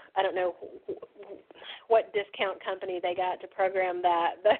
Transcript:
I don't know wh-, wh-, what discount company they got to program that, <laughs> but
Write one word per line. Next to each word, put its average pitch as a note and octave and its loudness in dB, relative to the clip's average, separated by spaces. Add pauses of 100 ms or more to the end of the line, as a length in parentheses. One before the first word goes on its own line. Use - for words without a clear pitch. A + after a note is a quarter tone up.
(160)
I F#3+ 4
don't F3+ -2
know F3+ 0
wh-, - -14
wh-, - -14
what A3+ 6
discount G3 -4
company F#3+ -6
they F3+ -2
got F3+ -2
to F#3+ -14
program F#3 0
that, E3+ 2
<laughs> - -20
but G#3 4